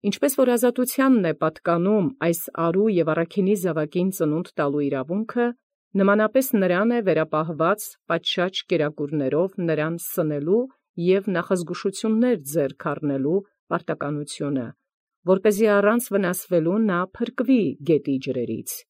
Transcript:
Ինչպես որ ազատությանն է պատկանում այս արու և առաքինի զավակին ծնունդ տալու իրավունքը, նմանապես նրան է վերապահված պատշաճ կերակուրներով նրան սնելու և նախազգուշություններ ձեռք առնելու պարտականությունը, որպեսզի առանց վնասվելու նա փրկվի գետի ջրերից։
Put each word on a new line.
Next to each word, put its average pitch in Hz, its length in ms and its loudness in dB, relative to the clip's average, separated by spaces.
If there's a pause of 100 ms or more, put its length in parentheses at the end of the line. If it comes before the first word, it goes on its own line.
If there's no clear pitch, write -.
Ինչպես 269 300 0
որ 254 160 4
ազատությանն 247 760 2
է 160 60 2
պատկանում 170 840 0
այս 170 220 0 (140)
արու 170 340 0
և 170 220 2
առաքինի 185 460 0
զավակին 175 560 -2
ծնունդ 160 400 -2
տալու 147 320 -2
իրավունքը, 175 640 -2 (480)
նմանապես 214 560 2
նրան 196 420 2
է 240 80 0
վերապահված 160 840 0 (180)
պատշաճ 175 600 -4
կերակուրներով 151 920 -2
նրան 160 400 -2
սնելու 160 640 -2 (360)
և 185 320 2
նախազգուշություններ 196 1120 0
ձեռք 139 460 -4
առնելու 143 500 -2 (280)
պարտականությունը, 147 1000 -6 (600)
որպեսզի 196 420 2
առանց 208 400 2
վնասվելու 180 680 0
նա 202 280 2
փրկվի 240 560 0 (180)
գետի 143 380 0
ջրերից։ 123 560 -6 (160)